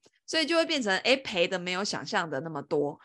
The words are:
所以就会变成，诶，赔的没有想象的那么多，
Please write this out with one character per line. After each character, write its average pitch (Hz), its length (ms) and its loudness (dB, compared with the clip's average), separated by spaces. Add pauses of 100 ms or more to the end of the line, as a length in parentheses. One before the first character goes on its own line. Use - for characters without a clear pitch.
(280)
所 320 120 0
以 320 60 2
就 330 100 0
会 330 100 6
变 311 140 0
成， 202 200 2
诶， 254 180 4
赔 185 300 0
的 185 100 -2
没 180 140 -4
有 185 120 -2
想 139 220 -4
象 175 240 0
的 143 120 -2
那 160 80 -8
么 151 140 -6
多， 147 420 0